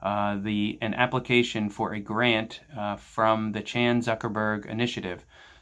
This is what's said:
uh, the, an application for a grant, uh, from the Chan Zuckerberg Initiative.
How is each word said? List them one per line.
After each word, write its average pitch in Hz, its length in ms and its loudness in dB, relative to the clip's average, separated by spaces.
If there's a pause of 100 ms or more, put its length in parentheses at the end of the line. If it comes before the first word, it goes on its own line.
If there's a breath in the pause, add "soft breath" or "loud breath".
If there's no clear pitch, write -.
uh, 101 360 0
the, 104 400 0
an 110 140 -2
application 120 760 2
for 101 260 -2
a 107 60 -6
grant, 110 640 0 (160)
uh, 104 200 -4
from 110 540 2
the 104 100 -4
Chan 120 420 2
Zuckerberg 107 640 -2
Initiative. 110 580 -4 (360 loud breath)